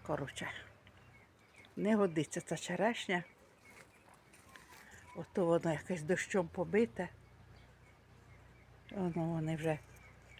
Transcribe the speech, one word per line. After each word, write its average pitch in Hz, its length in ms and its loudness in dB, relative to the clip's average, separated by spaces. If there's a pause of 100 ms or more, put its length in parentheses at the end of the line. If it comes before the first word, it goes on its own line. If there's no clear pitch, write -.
короче, 143 440 -4 (1300)
не 208 200 4
годиться 170 440 2
ця - 160 -4
черешня. 180 680 0 (1900)
Ото 175 300 0
воно 170 260 4
якесь 156 300 -4
дощом 170 460 0
побите. 185 600 0 (1800)
Воно 175 340 -2
вони 160 320 0
вже, 156 220 0 (600)